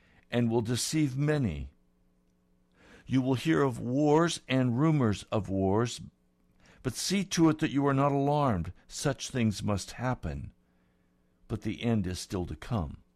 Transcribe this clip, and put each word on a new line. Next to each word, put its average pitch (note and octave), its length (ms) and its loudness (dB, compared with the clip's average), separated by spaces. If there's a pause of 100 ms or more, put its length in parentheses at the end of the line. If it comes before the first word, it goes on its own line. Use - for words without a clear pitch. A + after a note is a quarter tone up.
(300)
and A#2 220 2
will A#2+ 100 2
deceive B2+ 560 0
many. B2+ 540 -2 (1400)
You B2+ 160 0
will C3 100 2
hear D3+ 300 2
of B2 160 0
wars D3 680 2
and B2+ 320 2
rumors C#3+ 520 2
of G#2 180 -2
wars, G2 500 0 (840)
but B2+ 100 -4
see G3 320 -2
to D#3+ 240 4
it D#3 80 2
that D3 140 -2
you C#3 160 0
are C#3 60 2
not C#3 180 2
alarmed. C#3 600 0 (160)
Such - 420 -4
things A2+ 340 0
must G2+ 300 -4
happen, F2 580 -6 (960)
but A#2 160 -8
the G#2 180 -6
end A2 240 0
is F2+ 140 -6
still F2+ 260 -6
to - 100 -8
come. E2+ 420 -6 (180)